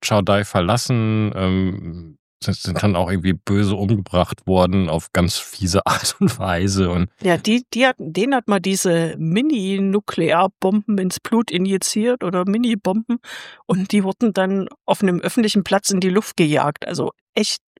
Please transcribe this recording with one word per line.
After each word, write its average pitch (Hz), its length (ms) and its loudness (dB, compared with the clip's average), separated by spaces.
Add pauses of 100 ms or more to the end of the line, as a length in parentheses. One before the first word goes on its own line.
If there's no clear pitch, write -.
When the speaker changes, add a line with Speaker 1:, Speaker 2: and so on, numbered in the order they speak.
Speaker 1:
Chao 104 200 2
Dai 101 220 2
verlassen, 110 920 0
ähm, 92 840 -2 (260)
sind, 95 140 -2
sind 87 260 -6
dann 101 120 4
auch 87 140 0
irgendwie 92 240 0
böse 101 420 0
umgebracht 95 680 0
worden 92 440 2
auf 80 220 -4
ganz 87 260 0
fiese 95 480 -2
<laughs> - 20 -2
Art - 320 -2
und - 200 2
Weise 95 500 0
und 87 200 0 (120)
Speaker 2:
Ja, 175 160 2
die, 240 360 0
die 254 140 2
hat, 254 120 0
denen 208 360 -2
hat 240 120 -2
man 202 140 2
diese 175 560 0
Mini-Nuklearbomben 196 1800 0
ins 185 220 -2
Blut 226 320 0
injiziert 196 720 0
oder 180 220 0
Mini-Bomben 220 720 0 (480)
und 190 260 -2
die 208 120 4
wurden 190 300 0
dann 190 360 0 (160)
auf - 160 0
einem 180 180 2
öffentlichen 208 440 0
Platz - 260 0
in 196 100 2
die 185 100 2
Luft 190 280 -2
gejagt. 147 500 2
Also - 240 -4 (220)
echt - 260 -2 (200)